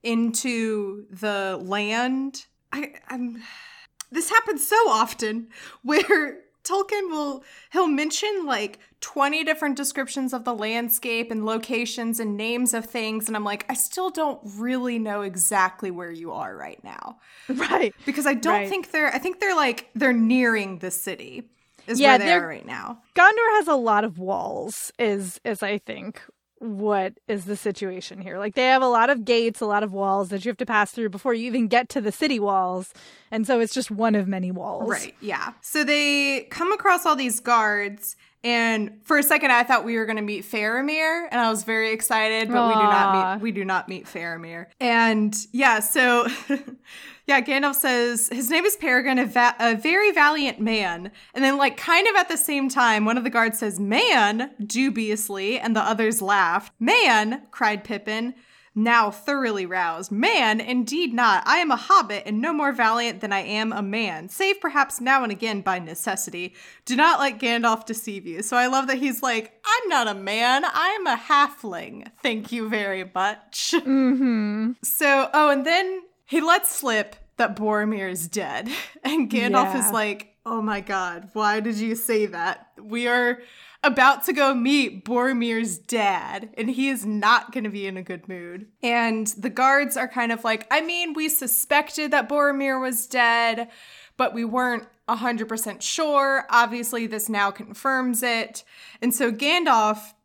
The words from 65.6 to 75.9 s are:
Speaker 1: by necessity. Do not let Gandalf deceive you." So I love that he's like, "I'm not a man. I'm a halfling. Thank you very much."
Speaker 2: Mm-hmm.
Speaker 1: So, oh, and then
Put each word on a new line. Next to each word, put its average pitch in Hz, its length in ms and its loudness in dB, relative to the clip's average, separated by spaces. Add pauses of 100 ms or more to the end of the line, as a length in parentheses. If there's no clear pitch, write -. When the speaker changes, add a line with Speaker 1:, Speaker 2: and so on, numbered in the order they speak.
Speaker 1:
by 185 180 -2
necessity. 180 760 -8 (320)
Do 254 100 -2
not 311 240 6
let 269 180 0
Gandalf 233 480 0
deceive 208 400 -10
you." 170 160 -10
So 247 140 -2
I 247 100 4
love 262 220 0
that 262 100 -2
he's 262 240 -2
like, 226 420 -4
"I'm 453 240 0
not 254 200 2
a 202 60 -4
man. 226 580 0
I'm 370 340 0
a 240 100 2
halfling. 226 920 -2 (140)
Thank 220 280 -2
you 226 180 -4
very 196 460 -4
much." - 600 -2
Speaker 2:
Mm-hmm. 247 960 2 (100)
Speaker 1:
So, 277 500 2
oh, 302 180 6
and 277 140 2
then 370 380 0 (220)